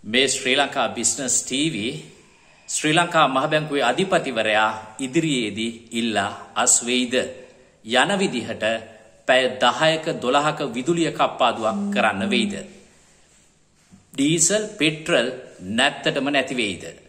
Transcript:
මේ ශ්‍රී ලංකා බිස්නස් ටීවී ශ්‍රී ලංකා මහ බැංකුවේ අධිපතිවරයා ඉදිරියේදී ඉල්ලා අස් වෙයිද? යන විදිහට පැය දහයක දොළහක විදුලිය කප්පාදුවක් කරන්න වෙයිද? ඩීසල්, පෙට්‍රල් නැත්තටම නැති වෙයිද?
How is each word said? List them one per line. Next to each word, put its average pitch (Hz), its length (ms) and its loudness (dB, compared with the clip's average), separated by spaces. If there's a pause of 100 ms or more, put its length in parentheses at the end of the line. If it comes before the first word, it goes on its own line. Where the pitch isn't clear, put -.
මේ 127 220 2
ශ්‍රී 131 280 0
ලංකා 135 340 0
බිස්නස් 117 480 -2
ටීවී 127 560 -2 (760)
ශ්‍රී 156 240 0
ලංකා 170 340 4
මහ 131 200 0
බැංකුවේ 147 360 0
අධිපතිවරයා 120 880 2 (260)
ඉදිරියේදී 127 760 -2 (180)
ඉල්ලා 107 420 -2 (200)
අස් 117 300 2
වෙයිද? 123 340 0 (720)
යන 127 320 2
විදිහට 113 460 -2 (600)
පැය 131 200 4 (140)
දහයක 156 480 2 (120)
දොළහක 143 420 2 (100)
විදුලිය 151 420 0
කප්පාදුවක් 113 680 0 (100)
කරන්න 101 400 2
වෙයිද? 110 240 2 (1600)
ඩීසල්, 160 540 2 (100)
පෙට්‍රල් 156 540 0 (420)
නැත්තටම 135 600 0
නැති 139 260 0
වෙයිද? 104 280 -2 (260)